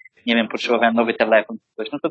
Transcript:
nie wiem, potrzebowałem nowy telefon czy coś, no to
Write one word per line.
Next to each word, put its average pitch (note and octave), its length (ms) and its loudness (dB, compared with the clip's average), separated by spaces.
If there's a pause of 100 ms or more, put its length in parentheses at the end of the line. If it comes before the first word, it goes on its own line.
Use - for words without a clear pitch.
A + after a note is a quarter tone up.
(260)
nie A#2 80 0
wiem, A2+ 140 2
potrzebowałem A#2 460 0
nowy A#2 200 0
telefon A2 440 2
czy - 180 -20
coś, - 160 -10
no C#3+ 100 -8
to D#3+ 80 -2